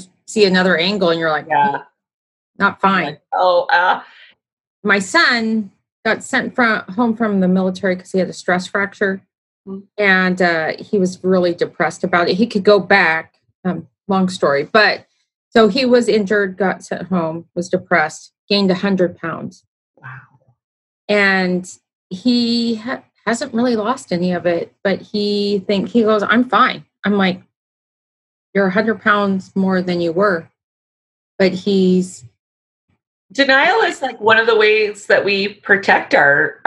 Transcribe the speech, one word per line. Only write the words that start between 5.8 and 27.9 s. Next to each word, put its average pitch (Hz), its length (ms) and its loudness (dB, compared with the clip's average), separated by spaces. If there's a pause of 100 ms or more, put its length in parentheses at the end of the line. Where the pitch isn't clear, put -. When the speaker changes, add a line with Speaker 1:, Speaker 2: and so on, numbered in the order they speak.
Speaker 1:
got 214 160 -2
sent 233 320 -6
from, 226 360 0
home 220 260 -2
from 208 240 -2
the 185 80 2
military 185 480 0
'cause 185 160 -12
he 185 80 -2
had 170 80 -2
a 160 60 -12
stress 185 340 -4
fracture. 196 540 -4 (440)
Speaker 2:
Mm-hmm. 196 200 -14 (120)
Speaker 1:
And, 185 440 2
uh, 165 360 0
he - 200 -4
was 185 260 -2
really 185 300 2
depressed 160 500 -4
about 175 240 0
it. - 60 0
He 202 120 0
could 208 200 -4
go 208 120 6
back, 165 580 0 (280)
um, 175 240 -4 (220)
long 190 180 2
story. 147 360 0
But 208 420 2 (460)
so 220 180 6
he 262 160 0
was 240 240 4
injured, 202 480 0
got 190 260 -4
sent - 240 -10
home, 165 480 -4
was 175 140 -6
depressed, 170 640 -4 (160)
gained 202 200 0
a 185 60 0
hundred 185 420 -2
pounds. - 460 -12 (320)
Speaker 2:
Wow. 131 240 -20 (880)
Speaker 1:
And 190 640 0 (380)
he 233 680 0
ha-, 240 280 -10 (220)
hasn't 233 280 -4
really 233 240 0
lost 214 340 -6
any 180 220 -2
of 170 120 -4
it, 170 380 -2
but 185 160 -2
he 208 680 -2
think, 196 200 -2
he 233 160 2
goes, 214 180 2
"I'm 247 280 0
fine." 254 340 0 (220)
I'm 202 120 0
like, 185 240 -2 (1120)